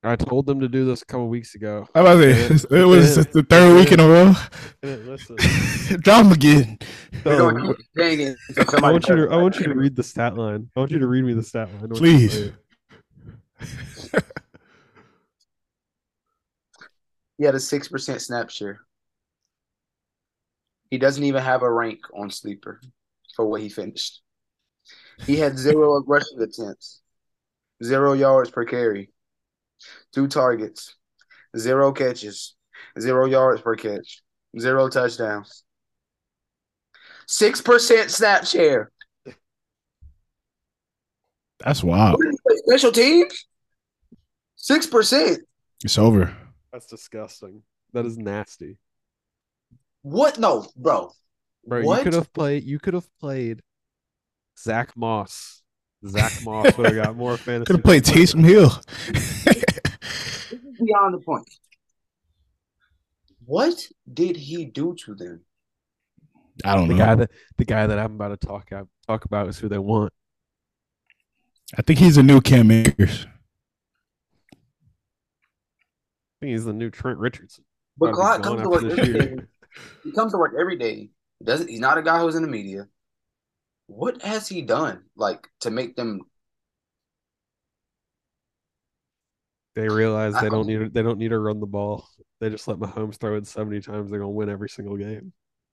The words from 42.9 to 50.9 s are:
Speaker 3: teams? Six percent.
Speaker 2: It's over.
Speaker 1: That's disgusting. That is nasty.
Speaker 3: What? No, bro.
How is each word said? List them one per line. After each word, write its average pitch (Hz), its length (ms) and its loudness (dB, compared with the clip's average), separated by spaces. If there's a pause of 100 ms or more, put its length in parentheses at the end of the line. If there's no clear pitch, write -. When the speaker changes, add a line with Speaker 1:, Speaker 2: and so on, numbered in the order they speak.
Speaker 3:
teams? 302 540 2 (1120)
Six - 300 -2
percent. 277 520 0 (460)
Speaker 2:
It's - 120 -2
over. 107 380 2 (360)
Speaker 1:
That's 123 140 -20
disgusting. 107 800 -20 (300)
That 120 120 -6
is 117 140 -10
nasty. 101 580 -12 (1300)
Speaker 3:
What? 254 340 -2
No, 170 380 -2
bro. 123 360 -4 (540)